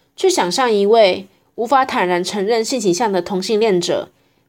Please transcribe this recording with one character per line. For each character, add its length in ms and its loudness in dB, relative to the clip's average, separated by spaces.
去 140 0
想 220 0
象 220 0
一 120 2
位 420 4
无 120 -6
法 160 2
坦 240 -2
然 160 0
承 220 -4
认 180 0
性 160 -4
倾 140 0
向 180 -2
的 100 0
同 200 -4
性 180 -2
恋 200 2
者， 300 -4